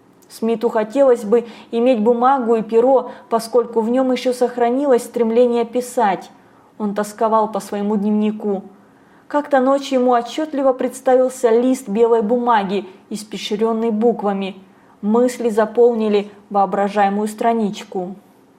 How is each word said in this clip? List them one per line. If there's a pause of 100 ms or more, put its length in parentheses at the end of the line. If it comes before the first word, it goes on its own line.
(280)
Смиту
хотелось
бы (240)
иметь
бумагу
и
перо, (180)
поскольку
в
нём
ещё
сохранилось
стремление
писать. (480)
Он
тосковал
по
своему
дневнику. (640)
Как-то
ночью
ему
отчётливо
представился
лист
белой
бумаги, (240)
испещрённый
буквами. (460)
Мысли
заполнили (200)
воображаемую
страничку. (420)